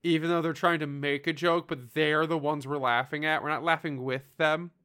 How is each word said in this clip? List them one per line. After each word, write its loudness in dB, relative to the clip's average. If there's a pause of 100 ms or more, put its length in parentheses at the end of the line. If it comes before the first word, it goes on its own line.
even 2
though 2
they're 0
trying 2
to -4
make -2
a -2
joke, 0
but -8
they're 2
the 0
ones -2
we're -4
laughing 0
at. 0
We're -4
not -2
laughing 0
with -4
them 2 (140)